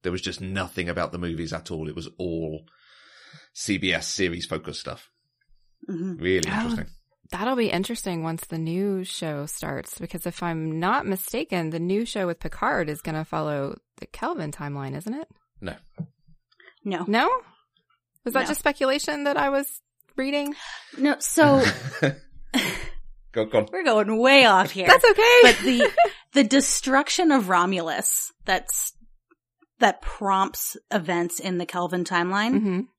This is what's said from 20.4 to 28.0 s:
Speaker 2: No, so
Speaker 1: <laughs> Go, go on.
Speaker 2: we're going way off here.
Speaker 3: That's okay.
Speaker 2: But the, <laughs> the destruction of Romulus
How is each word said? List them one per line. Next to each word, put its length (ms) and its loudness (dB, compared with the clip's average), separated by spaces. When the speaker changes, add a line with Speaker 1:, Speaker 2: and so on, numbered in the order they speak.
Speaker 2:
No, 200 2
so 460 6
Speaker 1:
<laughs> 120 2
Go, 120 0
go 140 2
on. 140 0
Speaker 2:
we're 120 -4
going 340 4
way 280 8
off 240 6
here. 160 -2
Speaker 3:
That's 180 8
okay. 380 8
Speaker 2:
But 200 10
the, 300 4
<laughs> 200 -20
the 120 6
destruction 880 2
of 160 4
Romulus 840 0